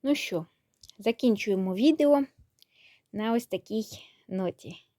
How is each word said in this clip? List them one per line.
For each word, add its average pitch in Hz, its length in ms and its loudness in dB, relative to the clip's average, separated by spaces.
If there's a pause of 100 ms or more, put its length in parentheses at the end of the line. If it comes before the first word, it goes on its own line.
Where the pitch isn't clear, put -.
Ну 285 120 2
що, 165 300 -6 (520)
Закінчуємо 202 760 0
відео 285 480 4 (880)
на 220 200 -2
ось 233 120 0
такій 208 400 -6 (420)
ноті. 185 480 -6 (240)